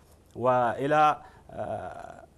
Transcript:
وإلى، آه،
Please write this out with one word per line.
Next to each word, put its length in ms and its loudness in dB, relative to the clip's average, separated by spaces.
وإلى، 840 2
آه، 720 -10